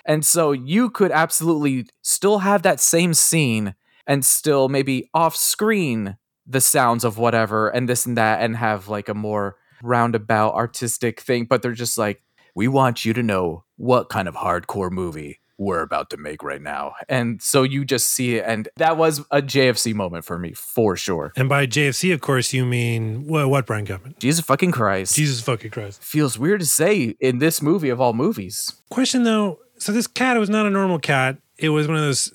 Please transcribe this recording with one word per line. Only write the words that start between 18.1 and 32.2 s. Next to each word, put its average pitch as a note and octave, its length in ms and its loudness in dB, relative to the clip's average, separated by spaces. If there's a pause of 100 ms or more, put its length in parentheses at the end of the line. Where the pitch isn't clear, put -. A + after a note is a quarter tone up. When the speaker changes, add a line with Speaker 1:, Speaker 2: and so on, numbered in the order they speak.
Speaker 1:
it. G2+ 100 -2
And A2 200 -4 (100)
that D#3+ 200 2
was D#3 320 2
a C#3+ 140 2
J C3 260 2
F A#2 80 2
C A2+ 160 -2
moment F2 320 -6
for E2+ 140 -6
me, F2 140 -8
for G#2 440 0
sure. D#2+ 400 -4
Speaker 2:
And C3+ 100 2
by C#3 200 0
J C#3+ 220 0
F B2+ 60 -2
C, F#3 160 0
of D#3 80 0
course, C3 320 -2
you C3 140 -2
mean A#2 600 -2
wha-, D3+ 200 0
what, C3+ 200 0
Brian G#2+ 180 -4
Gutman? G2 320 -12
Speaker 1:
Jesus D#3+ 260 0
fucking F3 280 4
Christ. G2 440 0
Speaker 2:
Jesus C#3+ 260 -2
fucking A#2 280 -6
Christ. G#2 320 -12
Speaker 1:
Feels C#3 380 0
weird F#3 220 0
to D#3+ 40 -4
say D#3+ 540 2
in C3 180 2
this D#3 240 2
movie D#3 280 2
of A#2+ 120 0
all A#2+ 120 4
movies. A#2 600 -4 (160)
Speaker 2:
Question, B3+ 340 0
though. G#3+ 360 0 (180)
So - 140 -4
this A3+ 160 0
cat, B3+ 280 0
it A#3 40 2
was G#3 100 0
not G#3+ 160 2
a G#3 60 0
normal F#3+ 260 2
cat. C3+ 400 0 (220)
It D#3+ 100 0
was D3+ 180 2
one D#3+ 100 0
of D3+ 60 0
those C#3 320 0